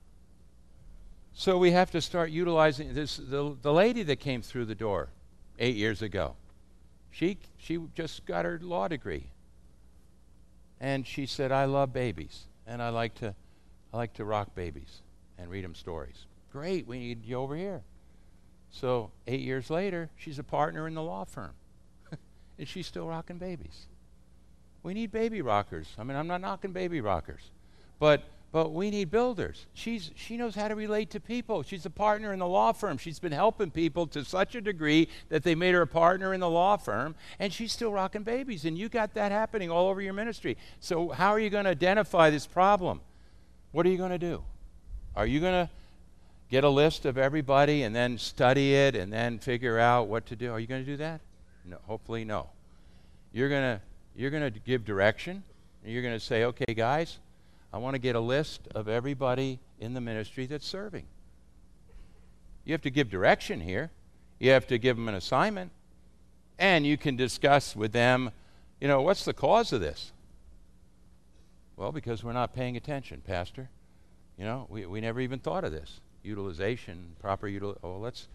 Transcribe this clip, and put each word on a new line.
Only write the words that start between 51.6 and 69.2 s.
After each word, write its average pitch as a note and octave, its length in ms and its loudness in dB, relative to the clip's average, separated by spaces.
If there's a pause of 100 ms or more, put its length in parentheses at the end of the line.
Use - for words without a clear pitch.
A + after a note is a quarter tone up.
No, F2 120 -14 (100)
hopefully A2+ 380 -8
no. G#2 240 -4 (840)
You're B2 160 0
gonna, C3 340 0 (360)
you're B2+ 140 -4
gonna D3 200 -2
give A#2+ 320 -2
direction. G#2+ 600 2 (420)
You're A#2 180 -6
gonna A#2 160 -4
say, A2+ 240 2
"Okay, A#2+ 300 -2
guys, B2+ 460 0 (520)
I G2 60 -8
wanna C3 220 -4
get B2 180 0
a - 20 2
list C3 560 -2
of G#2+ 140 -4
everybody C3 720 0 (200)
in A2+ 140 -6
the B2+ 80 -6
ministry A2+ 440 -6
that's D3 220 -10
serving." F#3 380 -10 (1600)
You D3 80 -4
have D#3+ 80 -2
to C#3+ 100 -4
give B2+ 180 2
direction A#2 520 2
here. F#2+ 300 -4 (480)
You B2+ 120 6
have C3 160 6
to B2 100 2
give A#2+ 200 2
'em A2+ 100 -4
an G#2+ 80 -2
assignment. F3+ 560 -2 (880)
And E3+ 260 6
you D3 120 4
can C#3 180 -2
discuss C3+ 600 2
with G#2+ 160 -2
them, B2 380 4 (500)
you C#3 80 2
know, C3+ 120 6
"What's F3+ 220 2